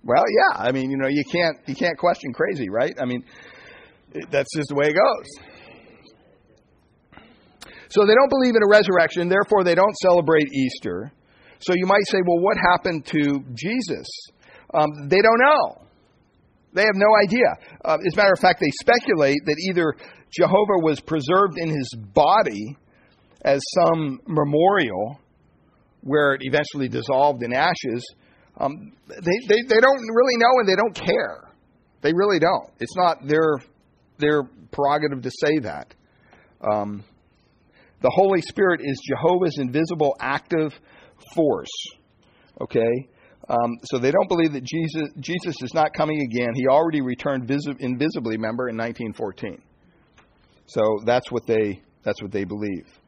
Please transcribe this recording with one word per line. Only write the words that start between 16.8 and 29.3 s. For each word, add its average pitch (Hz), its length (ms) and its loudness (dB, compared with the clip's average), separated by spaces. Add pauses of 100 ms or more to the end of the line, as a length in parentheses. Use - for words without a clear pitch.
have 208 120 2
no 208 260 4
idea. 208 240 2 (380)
Uh, 156 220 0
as 175 80 0
a - 40 -2
matter 202 140 4
of 180 80 0
fact, 180 220 2
they 151 100 0 (100)
speculate 151 640 2
that 151 120 -2 (120)
either 165 240 0 (380)
Jehovah 190 500 2
was 156 200 0
preserved 165 560 0
in 165 120 -4
his 139 240 -6 (200)
body 147 640 2 (680)
as 139 180 2 (140)
some 165 500 0
memorial 147 920 0 (800)
where 143 340 2
it 135 100 -4
eventually 143 440 -2
dissolved 127 560 0
in 120 100 -6
ashes. 135 520 -2 (520)
Um, - 360 -8 (140)
they, - 80 -18 (320)